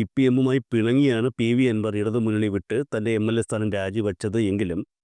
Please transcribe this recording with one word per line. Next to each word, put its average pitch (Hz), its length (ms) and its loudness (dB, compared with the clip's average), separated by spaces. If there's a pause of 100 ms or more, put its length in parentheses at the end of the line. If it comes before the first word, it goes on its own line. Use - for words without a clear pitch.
പി - 160 -2
എമ്മുമായി 131 420 2
പിണങ്ങിയാണ് 120 640 2
പി 117 220 0
വി 127 140 2
അൻവർ 107 300 0
ഇടതുമുന്നണി 107 520 0
വിട്ട് 101 280 -4 (100)
തൻ്റെ 113 280 -2
എം 107 120 0
എൽ 113 120 0
എ 113 40 2
സ്ഥാനം 107 280 -4
രാജിവെച്ചത് 101 720 -2
എങ്കിലും 98 420 0 (220)